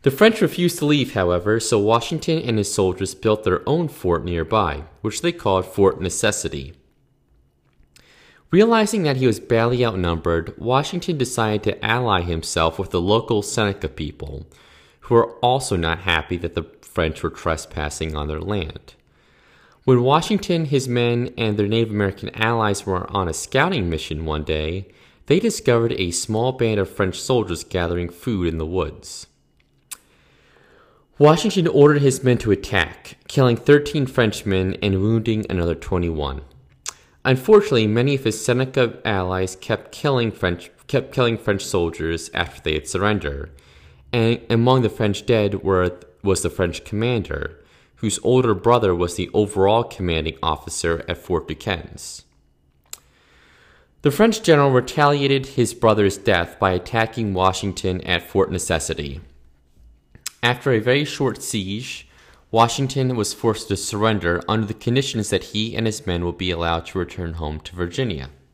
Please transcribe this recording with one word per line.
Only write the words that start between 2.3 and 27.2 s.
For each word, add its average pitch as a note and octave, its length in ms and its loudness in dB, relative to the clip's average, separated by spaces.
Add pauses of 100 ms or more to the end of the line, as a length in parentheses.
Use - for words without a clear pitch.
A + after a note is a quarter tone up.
and A#2 180 -2
his G2+ 160 -2
soldiers F#2+ 400 0
built G#2+ 300 0
their F#2 240 0
own D#3+ 220 0
fort F2 340 -2
nearby, E2 600 -2 (180)
which A2 200 -6
they E3+ 120 -2
called F#2+ 320 0
Fort F#2+ 340 2
Necessity. D#2 760 -4 (1700)
Realizing A3 540 4
that C#3+ 140 2
he B2+ 100 2
was A2+ 120 2
badly A#2+ 460 2
outnumbered, E2+ 720 -2
Washington D3 600 -2
decided A2 440 0
to - 220 -4
ally A2 360 0
himself E2 580 -2
with F#2 100 -6
the F2+ 120 -2
local G#2 420 0
Seneca G2+ 460 -4
people, D2 580 -12 (540)
who - 140 0
were A2+ 240 4
also B2+ 360 0
not E2 240 -2
happy F2+ 380 -2
that E2+ 180 -8
the - 100 -4 (160)
French - 400 -4
were E2 80 -4
trespassing D#2+ 840 -6
on D2 120 -6
their D#2 140 -6
land. F2+ 540 -8 (880)
When B2+ 180 4
Washington, E3 640 0
his C3+ 220 -2
men, A#2+ 500 0
and G#2+ 200 0
their G#2 100 0
Native A2 240 0
American G2+ 380 -2
allies A2 580 0
were F#2 240 -2
on F#2+ 160 0
a D#2+ 60 -4
scouting C#3 540 0
mission D#2+ 380 -4
one D#2 200 -4
day, D#2+ 420 -4 (400)
they D#3 120 4
discovered A#2+ 520 0
a F2+ 180 -2
small A2 440 -2
band A2+ 260 0
of F#2 100 -2
French F#2+ 300 -4
soldiers G2 440 -2